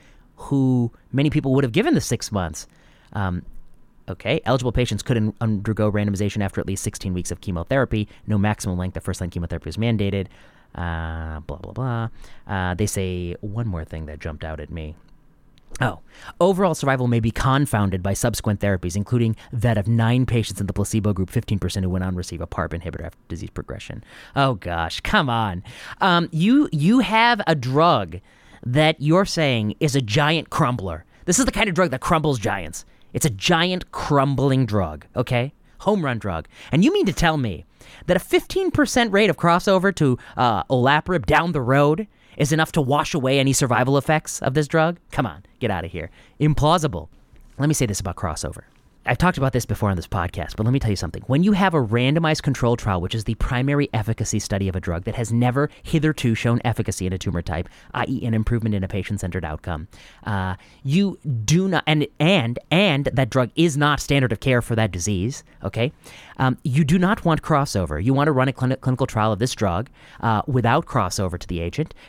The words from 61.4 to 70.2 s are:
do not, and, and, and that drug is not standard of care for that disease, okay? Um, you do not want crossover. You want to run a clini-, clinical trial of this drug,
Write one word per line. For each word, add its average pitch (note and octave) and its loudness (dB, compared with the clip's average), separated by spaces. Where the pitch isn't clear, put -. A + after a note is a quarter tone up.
do E3+ 4
not, F3 0
and, D3+ 4
and, D3 2
and D3+ 2
that C3 0
drug B2+ 0
is D#3+ 4
not D3 2
standard C3+ 2
of A2+ -4
care B2 2
for A#2 -2
that A2 2
disease, F#2+ -2
okay? A#2 -2
Um, C3 2
you D3 2
do D3 4
not F#3+ 2
want D#3+ 2
crossover. F#2+ 0
You B2+ 2
want C#3 2
to D#3 4
run C3 2
a C3 -2
clini-, B2+ -2
clinical B2+ 0
trial A2 0
of F#2+ -2
this B2 0
drug, G2 -2